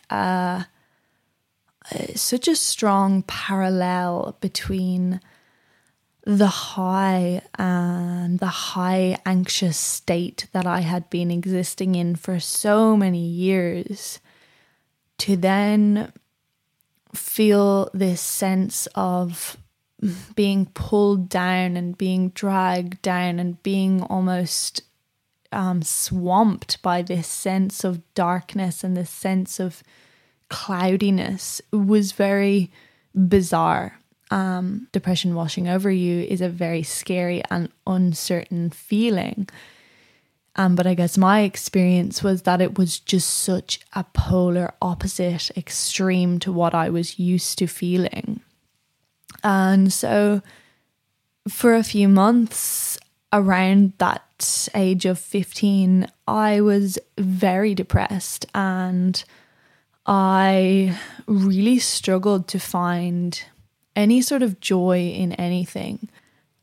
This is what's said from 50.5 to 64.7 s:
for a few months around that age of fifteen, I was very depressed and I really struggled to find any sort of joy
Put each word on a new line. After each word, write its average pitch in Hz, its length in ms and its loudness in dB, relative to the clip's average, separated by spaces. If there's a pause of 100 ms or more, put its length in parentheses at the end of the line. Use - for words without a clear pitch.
for 233 280 4
a 226 80 4
few 202 260 4
months 220 880 2 (340)
around 190 680 4
that - 760 -4
age 185 300 2
of 185 140 0
fifteen, 190 920 2 (160)
I 214 320 2
was 202 400 2 (180)
very 190 580 2
depressed - 800 -2
and 185 720 0 (800)
I 190 960 4 (280)
really 196 520 4
struggled 190 720 0
to 190 100 -4
find 175 800 -2 (540)
any 220 260 6
sort 262 220 0
of 202 180 -2
joy 180 480 2